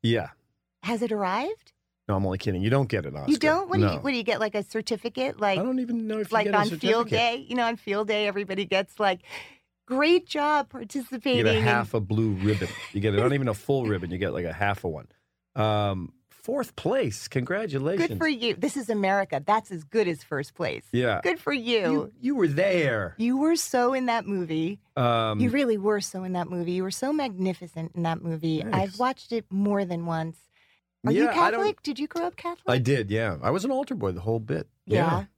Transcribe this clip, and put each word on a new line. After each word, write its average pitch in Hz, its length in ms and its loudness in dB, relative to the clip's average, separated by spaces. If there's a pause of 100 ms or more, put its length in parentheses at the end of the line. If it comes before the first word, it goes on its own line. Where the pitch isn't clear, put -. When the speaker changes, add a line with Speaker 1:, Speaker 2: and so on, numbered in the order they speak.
Speaker 1:
Yeah. 113 280 0 (540)
Speaker 2:
Has 220 200 -4
it 226 80 -2
arrived? 214 600 -4 (340)
Speaker 1:
No, 101 80 0
I'm 95 100 0
only 92 140 -2
kidding. 95 240 -2
You 110 80 2
don't 135 180 2
get 92 160 -2
an 69 100 -8
Oscar. 73 160 -2
Speaker 2:
You 302 60 4
don't? 339 320 0
What - 100 2
Speaker 1:
No. 101 100 6
Speaker 2:
do - 40 0
you, - 60 -4
what 277 100 -4
do 254 80 -2
you 226 60 -4
get, 214 160 0
like, 214 160 -2
a 208 80 -2
certificate? 233 760 -4
Like, 196 200 2
Speaker 1:
I - 20 0
don't 254 180 0
even 233 280 -4
know 214 100 -4
if 208 140 -6
you - 20 -4
Speaker 2:
like, 214 120 4
Speaker 1:
get 208 100 2
a - 20 6
Speaker 2:
on 208 80 4
field 220 440 2
Speaker 1:
certificate. - 20 0
Speaker 2:
day, 233 360 2
you 240 80 -4
know, 240 120 2
on 233 80 0
field 208 320 -2
day, 208 180 2
everybody 196 400 -2
gets, 190 340 -2
like, 190 200 2 (640)
"Great 311 400 4
job 294 480 0
Speaker 1:
You 262 60 -12
Speaker 2:
participating 240 680 0
Speaker 1:
get 107 100 6
a - 40 2
Speaker 2:
in" 107 40 2
Speaker 1:
half 120 300 2
a 117 60 2
blue 107 340 0
ribbon. 98 340 0 (260)
You 101 80 -2
get 104 120 2
not 120 200 4
even 135 140 0
a 107 60 0
full 135 320 0
ribbon. 92 260 -2
You 90 60 -6
get, 90 160 -2
like, 87 120 -4
a 80 80 -4
half 101 300 0
a 95 60 -4
one. 76 180 -8 (480)
Um, 104 580 0 (160)
fourth - 460 -6
place. 196 520 -2
Congratulations. 170 840 -2
Speaker 2:
Good - 80 -4
for 320 100 0
you. 240 280 -2
This 190 220 -2
is 233 120 -6
America. 196 560 0
That's 214 260 0
as 160 120 -10
good 208 240 0
as 160 160 -4
first 135 320 -6
place. 87 360 -4
Speaker 1:
Yeah. 120 300 2
Speaker 2:
Good - 180 0
for 285 140 -2
you. 233 260 0 (120)
Speaker 1:
You, 277 200 0 (100)
you 269 140 0
were 190 120 4
there. 143 680 2
Speaker 2:
You 240 200 2
were 320 180 4
so 254 380 2
in 262 140 0
that 233 180 0
movie. 175 540 -2 (160)
Speaker 1:
Um, 113 440 2
Speaker 2:
You 247 100 4
really 233 280 2
were 202 240 2
so 185 220 -8
in 185 100 -4
that 175 160 -4
movie. 175 220 -4
You 185 120 0
were 190 80 -4
so 262 220 -4
magnificent 185 840 -4
in 170 80 -2
that 165 200 0
movie. 160 380 -2
Speaker 1:
Thanks. - 160 -2
Speaker 2:
I've 190 220 -2
watched 254 320 -2
it 226 200 -4
more 202 340 2
than 170 200 -4
once. 165 320 -4 (680)
Are - 80 4
you 285 100 6
Speaker 1:
Yeah, - 80 4
I 349 200 4
don't 427 100 0
Speaker 2:
Catholic? 415 220 0
Did 277 160 -2
you 294 80 -2
grow 339 200 -4
up 349 80 -6
Catholic? - 320 -8
Speaker 1:
I 123 100 4
did, 120 320 2
yeah. 107 320 0
I 110 100 2
was 180 120 0
an 269 80 -2
altar 262 240 -2
boy 101 160 -2
the 87 100 -6
whole 113 180 0
bit. 139 280 -6 (180)
Speaker 2:
Yeah. 107 100 0 (240)
Speaker 1:
Yeah. 196 60 -6 (120)